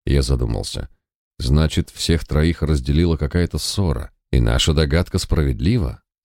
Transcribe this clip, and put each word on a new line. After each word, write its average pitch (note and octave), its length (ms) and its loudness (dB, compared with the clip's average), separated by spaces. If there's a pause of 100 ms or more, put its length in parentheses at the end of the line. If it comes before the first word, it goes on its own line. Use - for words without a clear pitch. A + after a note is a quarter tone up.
Я C#2 160 4
задумался. A1+ 680 -2 (500)
Значит, D2+ 520 0
всех - 360 -2
троих D#2 360 0
разделила D2+ 540 0
какая-то D#2+ 420 -2
ссора, - 520 -4 (220)
и B1 80 4
наша A#1 340 2
догадка D#2 440 0
справедлива. C#2 840 0 (220)